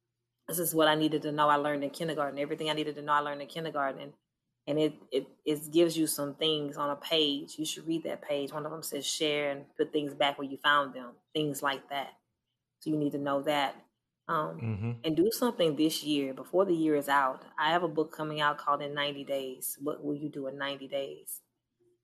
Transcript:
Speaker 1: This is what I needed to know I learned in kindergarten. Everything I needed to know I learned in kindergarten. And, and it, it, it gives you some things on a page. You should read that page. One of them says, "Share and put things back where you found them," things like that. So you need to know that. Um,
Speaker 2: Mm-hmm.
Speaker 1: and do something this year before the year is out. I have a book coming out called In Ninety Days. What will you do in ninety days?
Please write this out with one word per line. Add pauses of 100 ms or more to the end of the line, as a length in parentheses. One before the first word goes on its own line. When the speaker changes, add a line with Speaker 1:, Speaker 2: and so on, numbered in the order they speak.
(480)
Speaker 1:
This
is
what
I
needed
to
know
I
learned
in
kindergarten.
Everything
I
needed
to
know
I
learned
in
kindergarten.
And, (540)
and
it, (160)
it, (180)
it
gives
you
some
things
on
a
page.
You
should
read
that
page.
One
of
them
says,
"Share
and (120)
put
things
back
where
you
found
them," (200)
things
like
that. (720)
So
you
need
to
know
that. (540)
Um,
Speaker 2:
Mm-hmm. (120)
Speaker 1:
and
do
something
this
year
before
the
year
is
out. (160)
I
have
a
book
coming
out
called
In
Ninety
Days.
What
will
you
do
in
ninety
days? (640)